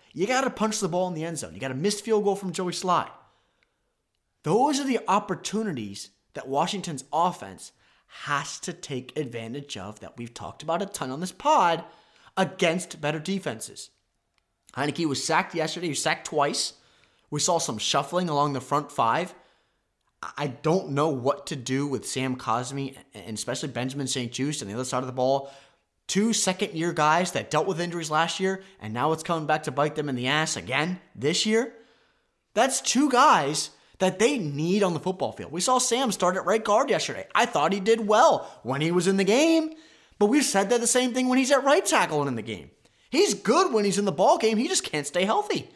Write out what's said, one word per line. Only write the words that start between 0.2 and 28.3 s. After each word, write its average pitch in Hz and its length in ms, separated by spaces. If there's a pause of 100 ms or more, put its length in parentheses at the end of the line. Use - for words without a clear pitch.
gotta 254 220
punch 214 300
the 196 80
ball 180 220
in 175 40
the 156 120
end 170 140
zone. 80 140
You 90 60
got 131 120
a 127 40
missed 202 300
field 214 180
goal 196 140
from 190 160
Joey 180 180
Slye. 175 380 (1300)
Those 262 360
are 285 60
the 254 220
opportunities 185 1000 (240)
that 135 140
Washington's 160 560 (100)
offense 156 580 (360)
has - 520
to 175 140
take 127 440
advantage 120 600
of 104 220
that - 180
we've 120 160
talked - 300
about 165 180
a 202 60
ton 139 240
on 135 80
this 180 120
pod 185 540 (500)
against 180 640
better 151 200
defenses. 151 720 (840)
Heinicke 147 320
was 135 180
sacked 175 300
yesterday. 165 340
He 160 40
was 139 100
sacked 160 240
twice. 156 480 (560)
We 147 100
saw 175 200
some 127 180
shuffling 160 520
along 143 240
the 127 80
front 143 300
five. 135 440 (1000)
I 147 100
don't 156 420
know 147 200
what 131 380
to 160 80
do 131 320
with 127 200
Sam 131 280
Cosmi 127 600 (180)
and 104 240
especially 120 320
Benjamin 131 380
Saint-Juste 131 540
on 104 60
the 98 80
other 123 100
side 131 140
of 131 80
the 127 60
ball. 131 380 (560)
Two 214 240
second-year 170 640
guys 156 380
that 107 180
dealt 160 180
with 170 140
injuries 170 300
last 160 280